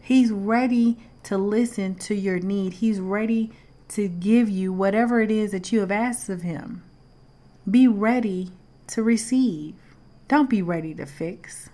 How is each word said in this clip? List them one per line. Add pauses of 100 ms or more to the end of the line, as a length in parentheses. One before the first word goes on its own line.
He's
ready (280)
to
listen
to
your
need.
He's
ready (360)
to
give
you
whatever
it
is
that
you
have
asked
of
Him. (880)
Be
ready (360)
to
receive. (540)
Don't
be
ready
to
fix.